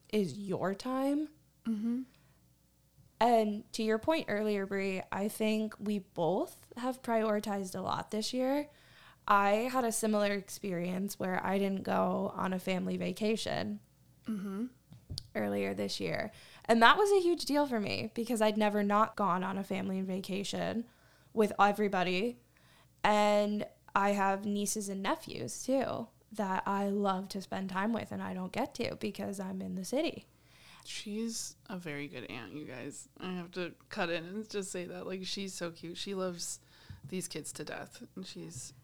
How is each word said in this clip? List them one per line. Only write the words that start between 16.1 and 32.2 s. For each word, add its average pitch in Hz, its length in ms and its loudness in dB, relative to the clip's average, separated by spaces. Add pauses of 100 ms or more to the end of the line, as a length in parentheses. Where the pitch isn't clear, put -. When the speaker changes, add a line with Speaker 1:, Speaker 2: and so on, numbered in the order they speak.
Speaker 1:
And 226 160 6
that 247 160 10
was 403 120 4
a 403 100 8
huge 349 260 2
deal 285 200 4
for 240 140 0
me 196 340 -2
because 226 280 0
I'd 214 160 4
never 208 240 4
not 208 340 4
gone 185 260 2
on 190 140 -2
a 196 80 -2
family 190 380 -2
vacation 190 800 -2 (480)
with 214 260 4
everybody. 202 800 4 (640)
And 208 640 4 (320)
I 202 140 6
have 196 340 2
nieces 202 460 -2
and 190 120 -4
nephews, - 640 -4
too, 254 440 0 (240)
that 190 340 0
I 202 220 0
love 196 420 0
to 202 100 -6
spend 190 300 -4
time 196 240 0
with 208 180 -4
and 196 100 -4
I 190 120 -6
don't 185 180 -6
get - 220 -4
to - 260 -4
because 202 400 -6
I'm 190 220 -6
in 185 140 -6
the 185 100 -6
city. 294 400 -2 (580)
Speaker 2:
She's 220 720 -6 (140)
a 190 80 -6
very 147 280 -6
good 123 240 -10